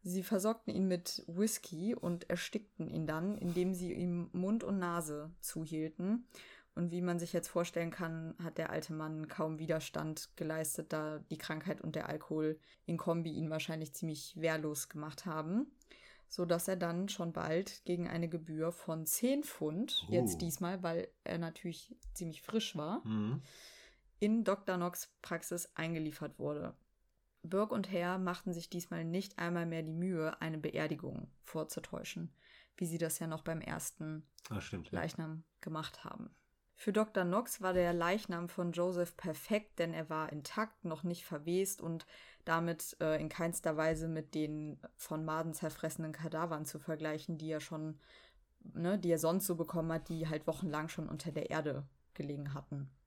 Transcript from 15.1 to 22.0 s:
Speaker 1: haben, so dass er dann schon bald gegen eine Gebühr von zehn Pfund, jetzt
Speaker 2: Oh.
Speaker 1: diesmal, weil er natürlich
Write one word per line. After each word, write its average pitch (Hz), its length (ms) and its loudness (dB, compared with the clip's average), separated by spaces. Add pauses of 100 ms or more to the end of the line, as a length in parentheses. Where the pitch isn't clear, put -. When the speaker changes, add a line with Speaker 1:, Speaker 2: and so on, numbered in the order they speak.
Speaker 1:
haben, 165 400 2 (600)
so 175 180 0
dass 170 220 4
er 190 80 2
dann 175 320 2
schon 170 240 -2
bald 165 520 0
gegen 175 220 2
eine 170 220 0
Gebühr 160 420 0
von 160 360 -4
zehn 269 360 4
Pfund, 180 680 0
jetzt 196 280 6
Speaker 2:
Oh. - 20 -6
Speaker 1:
diesmal, 175 460 -2
weil 170 240 0 (160)
er - 140 -2
natürlich 165 580 -6 (180)